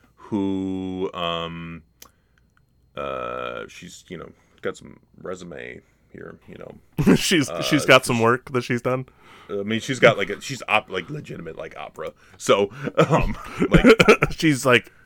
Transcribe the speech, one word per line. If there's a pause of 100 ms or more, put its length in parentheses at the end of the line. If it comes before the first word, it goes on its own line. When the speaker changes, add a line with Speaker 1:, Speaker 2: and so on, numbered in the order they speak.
(160)
Speaker 1:
who,
um, (1120)
uh,
she's,
you
know, (320)
got
some (220)
resume (320)
here, (100)
you
know.
Speaker 2:
<laughs>
She's,
Speaker 1:
Uh,
Speaker 2:
she's
got
some
Speaker 1:
she's
Speaker 2:
work
that
she's
done. (440)
Speaker 1:
I
mean,
she's
got,
like,
a,
she's
op-,
like,
legitimate,
like,
opera. (260)
So, (140)
<laughs>
um, (340)
like (260)
Speaker 2:
<laughs>
She's,
like, (140)